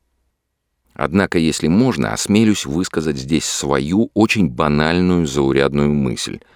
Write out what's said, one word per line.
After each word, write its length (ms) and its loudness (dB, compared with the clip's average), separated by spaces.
Однако, 440 0
если 300 0
можно, 460 0
осмелюсь 520 2
высказать 520 -4
здесь 280 -2
свою, 680 -2
очень 360 2
банальную, 800 0
заурядную 640 0
мысль. 460 -4